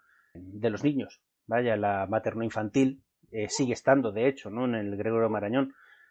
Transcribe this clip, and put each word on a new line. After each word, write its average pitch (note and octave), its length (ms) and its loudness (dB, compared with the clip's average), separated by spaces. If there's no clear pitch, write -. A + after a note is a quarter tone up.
de G2 360 -4
los G#2 140 -2
niños. C#3 380 -2
Vaya, A#2 300 2
la G2+ 300 0
materno-infantil, A2 960 0
eh, G#2+ 160 -4
sigue B2+ 240 0
estando, B2+ 400 2
de A2+ 160 2
hecho, C3+ 220 -4
¿no? A#2+ 160 -2
En A#2+ 80 0
el G#2 220 -4
Gregorio A2+ 340 2
Marañón. A2 440 0